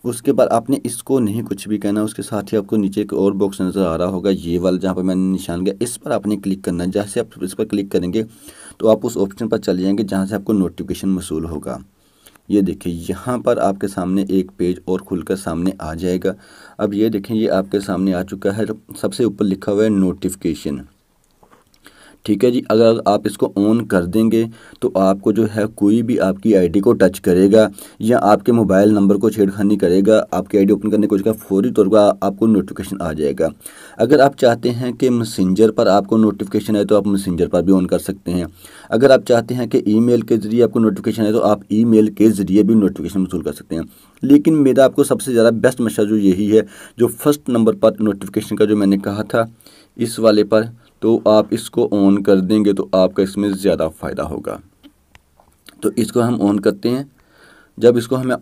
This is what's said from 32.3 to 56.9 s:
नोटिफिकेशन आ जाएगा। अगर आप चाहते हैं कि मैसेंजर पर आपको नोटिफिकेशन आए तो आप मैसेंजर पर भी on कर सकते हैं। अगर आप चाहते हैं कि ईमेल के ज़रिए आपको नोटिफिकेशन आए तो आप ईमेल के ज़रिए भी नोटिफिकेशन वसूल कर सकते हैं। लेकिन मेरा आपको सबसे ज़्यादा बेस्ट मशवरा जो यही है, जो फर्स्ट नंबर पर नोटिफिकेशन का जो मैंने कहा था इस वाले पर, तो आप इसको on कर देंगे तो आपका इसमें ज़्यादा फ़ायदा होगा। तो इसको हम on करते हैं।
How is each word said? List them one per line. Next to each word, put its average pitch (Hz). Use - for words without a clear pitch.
नोटिफिकेशन 98
आ 82
जाएगा। 76
अगर 123
आप 139
चाहते 120
हैं 120
कि 127
मैसेंजर 107
पर 110
आपको 98
नोटिफिकेशन 107
आए 101
तो 104
आप 98
मैसेंजर 98
पर 90
भी 90
on 92
कर 87
सकते -
हैं। 90
अगर 131
आप 123
चाहते 117
हैं 123
कि -
ईमेल 117
के 117
ज़रिए 110
आपको 110
नोटिफिकेशन 110
आए 104
तो 113
आप 101
ईमेल 110
के 107
ज़रिए 95
भी 110
नोटिफिकेशन 95
वसूल 87
कर 76
सकते -
हैं। 80
लेकिन 147
मेरा 135
आपको 143
सबसे 127
ज़्यादा 117
बेस्ट 123
मशवरा 110
जो 110
यही 98
है, 107
जो 120
फर्स्ट 147
नंबर 113
पर 110
नोटिफिकेशन 104
का 107
जो 104
मैंने 98
कहा 101
था 113
इस 117
वाले 107
पर, 107
तो 113
आप 107
इसको 117
on 98
कर 98
देंगे 101
तो 98
आपका 95
इसमें 101
ज़्यादा 92
फ़ायदा -
होगा। -
तो 107
इसको 117
हम 120
on 101
करते 101
हैं। 131